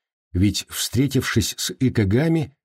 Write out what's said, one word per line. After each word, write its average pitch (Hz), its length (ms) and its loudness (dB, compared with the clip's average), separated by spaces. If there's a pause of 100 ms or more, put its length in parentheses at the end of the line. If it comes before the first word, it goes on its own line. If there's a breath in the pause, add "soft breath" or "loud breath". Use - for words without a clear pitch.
(320)
Ведь, 98 360 0
встретившись - 880 -2
с - 220 -6
Икагами, 127 880 0